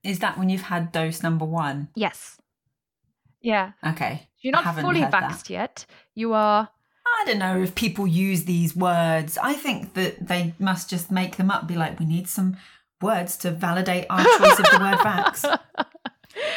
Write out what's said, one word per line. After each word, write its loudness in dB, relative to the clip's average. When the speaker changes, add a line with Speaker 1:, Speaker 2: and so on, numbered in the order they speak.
Speaker 1:
Is -4
that -2
when 0
you've -2
had -4
dose -4
number 0
one? -4
Speaker 2:
Yes. -6
Yeah. 0
Speaker 1:
Okay. -4
Speaker 2:
You're 0
Speaker 1:
I 4
Speaker 2:
not 0
Speaker 1:
haven't -2
Speaker 2:
fully 2
Speaker 1:
heard 0
that. 4
Speaker 2:
vaxxed -12
yet. -8
You -4
are. 2
Speaker 1:
I -2
don't 0
know 0
if -2
people -2
use 0
these 0
words. 0
I -2
think -6
that -4
they -2
must -2
just -6
make -2
them 2
up, -4
be -6
like, -4
"We -2
need -2
some -2
words -2
to -4
validate -2
our 0
choice 8
of 4
the 8
word 2
vax." 0
Speaker 2:
<laughs> -6